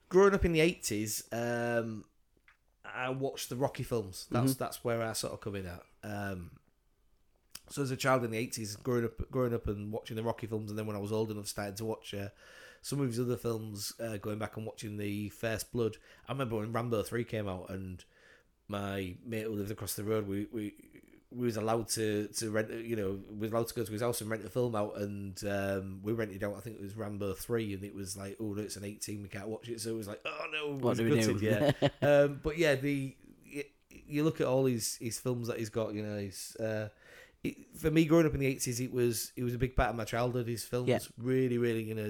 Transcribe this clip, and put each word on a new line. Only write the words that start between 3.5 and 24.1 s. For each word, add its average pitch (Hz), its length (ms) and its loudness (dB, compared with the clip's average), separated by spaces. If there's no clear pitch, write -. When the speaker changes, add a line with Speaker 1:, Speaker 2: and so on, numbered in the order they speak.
Speaker 1:
Rocky 131 280 -2
films. 95 480 -4
That's, 127 220 4
Speaker 2:
Mm-hmm. 131 100 -4
Speaker 1:
that's - 200 -6
where 117 200 0
I 110 100 -2
sort - 200 -4
of - 80 -10
come 101 140 -6
in 95 120 -4
at. 87 140 -10
Um, 101 480 -6
so 143 140 -6
as 127 80 -2
a 127 60 -2
child 131 260 4
in 113 80 -2
the 110 60 -2
eighties, 110 400 -4
growing 120 280 2
up, - 260 -6
growing 127 220 2
up 113 140 -2
and 104 240 -4
watching 107 240 -6
the 110 80 -2
Rocky 113 240 -2
films, 107 220 -4
and 104 100 -4
then 107 60 -4
when 107 100 -4
I 101 40 -4
was 101 120 -4
old 110 200 0
enough, 104 160 -8
starting 104 280 -6
to 110 100 -6
watch, - 280 -6
uh, 101 160 -6
some 139 200 -2
of 135 60 2
his 117 120 -2
other 123 180 0
films, 110 640 -4
uh, 113 180 -4
going 107 220 -4
back 107 160 -6
and 110 100 -6
watching 104 320 -8
the 104 320 -2
First - 420 -4
Blood. 113 260 0
I - 40 -10
remember 127 260 -2
when 110 140 -2
Rambo 117 320 0
Three 117 220 -2
came 107 220 -2
out, 92 220 -6
and 95 340 -8
my 98 480 -4
mate 113 180 -4
who 110 100 -4
lived 101 180 -2
across 104 240 -4
the 104 80 -6
road, 107 240 2
we, 101 240 -2
we, 104 220 -4
we 123 160 -2
was 113 120 2
allowed 110 320 2
to, 107 380 2
to 110 140 -2
rent, 110 200 0
you 117 240 -4
know, 98 240 0
we 107 120 -10
was 110 100 0
allowed 113 160 2
to - 80 -8
go 120 80 -2
to 95 80 -4
his 107 100 -2
house 120 200 0